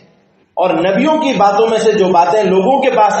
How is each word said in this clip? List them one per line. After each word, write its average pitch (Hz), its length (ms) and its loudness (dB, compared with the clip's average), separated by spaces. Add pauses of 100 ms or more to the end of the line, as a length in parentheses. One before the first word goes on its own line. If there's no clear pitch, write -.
(560)
और 175 240 0
नबियों 247 380 0
की 269 160 -2
बातों 202 320 2
में 220 120 -2
से 220 140 0
जो 196 160 0
बातें - 360 2
लोगों 190 360 0
के 262 100 -2
पास 214 300 0